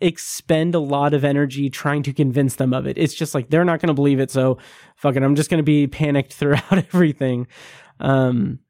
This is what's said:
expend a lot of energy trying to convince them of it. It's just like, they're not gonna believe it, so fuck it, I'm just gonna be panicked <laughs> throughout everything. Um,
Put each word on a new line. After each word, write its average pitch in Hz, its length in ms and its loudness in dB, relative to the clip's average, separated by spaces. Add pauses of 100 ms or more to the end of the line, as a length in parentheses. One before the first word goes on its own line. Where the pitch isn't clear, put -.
expend 170 760 -2
a 170 40 2
lot 143 340 0
of 139 100 0
energy 143 460 0
trying 143 340 -2
to 139 100 -6
convince 135 420 0
them 131 180 0
of 135 140 -4
it. 135 100 -6
It's 160 160 0
just 156 220 -8
like, 127 140 -4
they're 160 160 2
not 170 140 0
gonna 165 140 0
believe 139 260 2
it, 135 120 -2
so 131 260 0 (380)
fuck 139 200 -2
it, 135 80 0
I'm 139 120 2
just 147 140 -2
gonna 160 140 0
be 147 240 2
panicked 143 460 -2
<laughs> - 20 -20
throughout 143 380 0
everything. 139 760 0 (520)
Um, 131 600 0 (100)